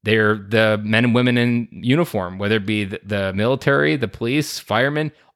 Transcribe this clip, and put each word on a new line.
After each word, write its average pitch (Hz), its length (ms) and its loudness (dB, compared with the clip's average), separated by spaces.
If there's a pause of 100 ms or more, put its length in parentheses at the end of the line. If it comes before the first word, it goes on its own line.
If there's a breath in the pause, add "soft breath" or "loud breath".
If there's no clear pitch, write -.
They're 107 320 4
the 107 480 2
men 110 220 2
and 117 100 2
women 123 240 2
in 120 320 0
uniform, 110 680 -2
whether 104 180 0
it 98 100 -4
be 107 160 0
the, 98 220 -8
the 98 280 -2
military, 139 640 0
the 127 140 -2
police, 135 500 -4
firemen, 147 540 -2 (240 soft breath)